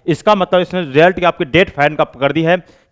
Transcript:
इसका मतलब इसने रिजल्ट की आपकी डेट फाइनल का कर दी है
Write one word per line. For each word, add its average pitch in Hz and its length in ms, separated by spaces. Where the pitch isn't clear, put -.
इसका 190 280
मतलब 180 260
इसने 180 200
रिजल्ट 160 380
की 175 60
आपकी 170 200
डेट 151 240
फाइनल 147 260
का 151 80
कर 139 280
दी 151 100
है 165 160